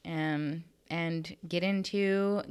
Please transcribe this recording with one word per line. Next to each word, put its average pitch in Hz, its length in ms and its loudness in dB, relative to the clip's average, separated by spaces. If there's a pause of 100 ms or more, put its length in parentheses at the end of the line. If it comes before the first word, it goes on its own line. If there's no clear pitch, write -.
um, 156 580 0 (260)
and 165 460 -2 (120)
get 170 160 0
into, 196 880 2